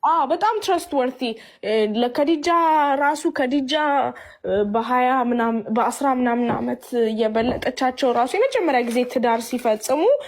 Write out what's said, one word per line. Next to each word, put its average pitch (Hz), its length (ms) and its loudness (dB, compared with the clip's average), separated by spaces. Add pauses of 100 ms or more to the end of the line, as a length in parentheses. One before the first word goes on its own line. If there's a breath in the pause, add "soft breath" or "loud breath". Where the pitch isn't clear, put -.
አዎ፣ 311 240 2
በጣም 349 320 0
ትረስትወርቲ። 294 640 -2 (720 loud breath)
ለከዲጃ 285 540 0 (480)
ራሱ 294 260 0 (100)
ከዲጃ 269 420 -2 (920 loud breath)
በሃያ 233 440 0 (140)
ምናምን 226 360 0 (120)
በአስራ 262 400 0
ምናምን 240 380 0
ዓመት 240 320 -4 (340)
የበለጠቻቸው 240 960 -2
ራሱ 240 200 0
የመጀመሪያ 392 500 2
ጊዜ 240 220 -2
ትዳር 240 380 0
ሲፈጽሙ 240 600 -2 (260 loud breath)